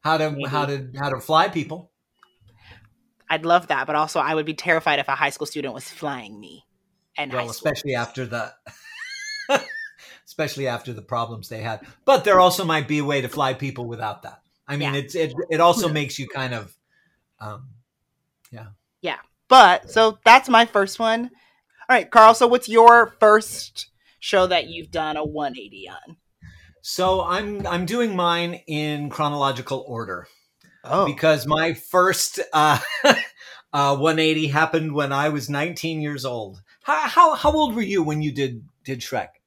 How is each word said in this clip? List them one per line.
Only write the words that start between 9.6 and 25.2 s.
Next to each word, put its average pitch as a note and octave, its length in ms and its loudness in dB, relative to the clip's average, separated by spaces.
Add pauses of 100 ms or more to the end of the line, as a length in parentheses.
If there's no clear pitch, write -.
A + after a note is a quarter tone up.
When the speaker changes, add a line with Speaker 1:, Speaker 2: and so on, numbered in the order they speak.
Speaker 1:
especially C#3+ 420 -6
after A#2+ 260 -8
the G#2+ 80 -14
problems A2+ 480 -8
they A2 120 -12
had. A2 200 -8 (240)
But C4+ 180 6
there G3 160 6
also F3+ 260 6
might D#3 220 -2
be D3+ 120 -2
a D3 60 -2
way C#3+ 160 0
to B2 80 -6
fly C3+ 240 -2
people B2+ 340 -8
without A2+ 360 -10
that. - 180 -20 (260)
I C#3+ 100 -8
mean, D3 160 -4
Speaker 2:
Yeah. C#3+ 60 -2
Speaker 1:
it's, C#3 160 -12
it, D#3+ 180 -2 (160)
it D#3+ 100 -2
also F3 280 4
Speaker 2:
Yeah. D#3 60 -2
Speaker 1:
makes D3 260 -4
you C3+ 80 -8
kind C3 260 -6
of, G#2+ 220 -12 (640)
um, A2 300 -16 (840)
yeah. A2 160 -20 (340)
Speaker 2:
Yeah. D#3+ 160 -6 (300)
But, G#3+ 440 2
so A3 320 0
that's B3+ 260 6
my A#3 160 4
first G3 340 -2
one. A3+ 260 -2 (640)
All B3+ 60 6
right, A3+ 140 0
Carl, A3 240 6
so A#3+ 140 2
what's B3 220 0
your A#3 500 8
first - 680 2 (320)
show F#3 280 2
that F3+ 200 0
you've E3 240 -16
done D#3 260 -4
a D3+ 80 -4